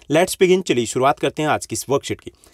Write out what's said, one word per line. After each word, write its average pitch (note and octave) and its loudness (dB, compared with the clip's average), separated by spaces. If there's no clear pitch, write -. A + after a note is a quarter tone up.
Let's E3+ 2
begin, F#3 4
चलिए A#2+ 0
शुरुआत C3 0
करते D#3 -4
हैं D3+ 0
आज G#2+ -2
की - -12
इस - -8
वर्कशीट C3+ -4
की। - -20